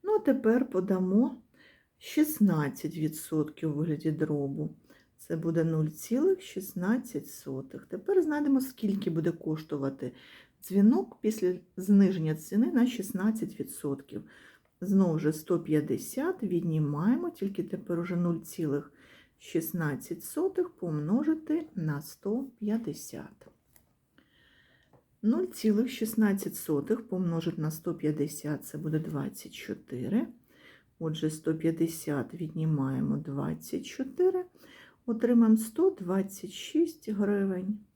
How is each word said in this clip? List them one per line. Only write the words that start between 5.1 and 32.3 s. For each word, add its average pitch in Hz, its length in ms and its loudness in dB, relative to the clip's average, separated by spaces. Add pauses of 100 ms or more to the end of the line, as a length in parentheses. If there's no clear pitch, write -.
Це - 200 -6
буде 165 260 0
нуль 160 240 2
цілих 285 540 0
шістнадцять - 880 -4
сотих. - 560 -12
Тепер 370 360 2
знайдемо, 294 400 2
скільки 196 480 -2
буде 165 220 0
коштувати 139 800 -4 (520)
дзвінок 220 580 4
після 190 320 0 (240)
зниження 190 580 6
ціни 226 360 0
на 247 160 4
шістнадцять 202 720 -2
відсотків. - 640 -6 (580)
Знову 185 380 4
ж 156 120 2
сто 170 280 -2
п'ятдесят 170 840 -2
віднімаємо, 175 840 0
тільки 196 340 -6
тепер 180 360 -4
уже 175 160 -4
нуль 175 240 2
цілих 147 520 -4 (480)
шістнадцять 160 840 -4
сотих 370 460 -2
помножити 277 1080 -2
на 151 260 -2
сто 226 420 -4 (160)
п'ятдесят. - 880 -6 (1700)
Нуль 311 240 2
цілих 220 440 2
шістнадцять 214 680 0
сотих 160 520 -2
помножити 170 540 -2
на 156 100 -2
сто 165 240 -6
п'ятдесят — 147 680 -4
це - 120 -12
буде 156 220 -2
двадцять 147 540 -6
чотири. 123 760 -4 (720)
Отже, 156 300 -2
сто 156 260 -2
п'ятдесят 165 800 -2